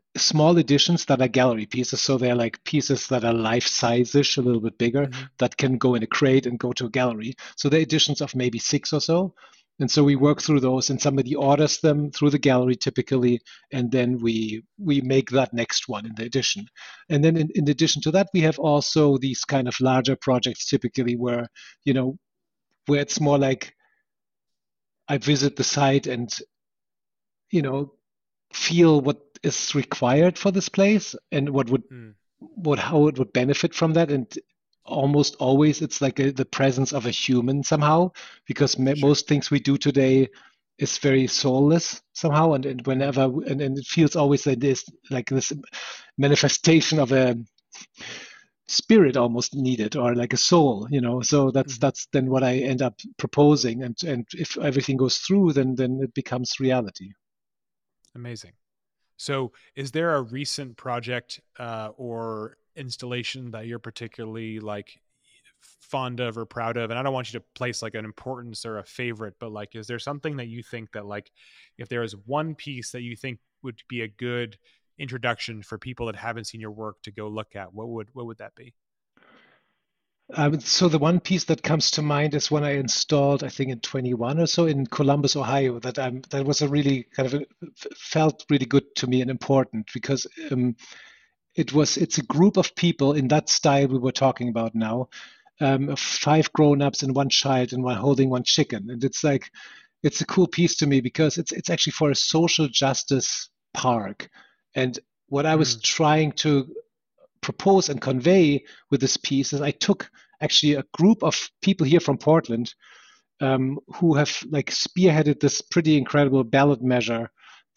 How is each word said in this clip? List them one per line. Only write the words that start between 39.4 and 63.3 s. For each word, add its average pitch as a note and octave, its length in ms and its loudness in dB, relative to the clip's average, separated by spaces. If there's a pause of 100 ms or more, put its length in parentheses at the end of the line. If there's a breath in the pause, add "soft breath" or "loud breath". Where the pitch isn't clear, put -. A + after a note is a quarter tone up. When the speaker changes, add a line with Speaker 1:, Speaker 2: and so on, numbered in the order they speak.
Speaker 1:
we C#3+ 100 2
do C#3 180 0
today C3 520 4 (480 soft breath)
is - 220 -4
very C3+ 260 2
soulless C#3+ 800 2 (100)
somehow. D#3 400 2
And, C3+ 140 -2
and B2 180 -8
whenever, C3+ 380 0
and, C3+ 380 -2
and C#3 180 -4
it C3 80 -10
feels D#3 280 2
always C#3+ 300 2
like C3 140 0
this, C3+ 260 0 (240)
like B2+ 200 -4
this C3+ 220 0 (680 loud breath)
manifestation D3+ 800 4
of B2+ 120 2
a C3 240 4 (1300 loud breath)
spirit D#3+ 500 6
almost A#2+ 380 0
needed, B2+ 400 -2
or A#2+ 180 0
like A#2+ 200 -2
a B2 40 0
soul, B2+ 540 2
you C#3+ 100 2
know? B2 200 -2
So C3+ 280 2
that's, C3 240 0
Speaker 2:
Mm-hmm. A#2 80 -12
Speaker 1:
that's - 320 -2
then C3 160 0
what C3 140 2
I B2+ 140 2
end C3 260 -2
up A#2+ 160 -4 (180)
proposing. C3+ 640 2
And, B2 220 -8
and C3 300 -6
if - 220 -8
everything C3+ 420 -2
goes B2+ 200 0
through, F#3+ 360 2
then, C3 200 0
then B2+ 300 -2
it B2+ 100 -6
becomes B2+ 460 -6
reality. B2 500 -2 (1040)
Speaker 2:
Amazing. A#2+ 380 -16 (680)
So C3+ 340 -6 (240 soft breath)
is C3+ 160 -10
there D#3+ 240 0
a C#3 60 0
recent B2+ 560 -10
project, A#2+ 640 -8 (180)
uh, A2+ 400 -10
or A2+ 600 -8 (200)
installation B2 720 -10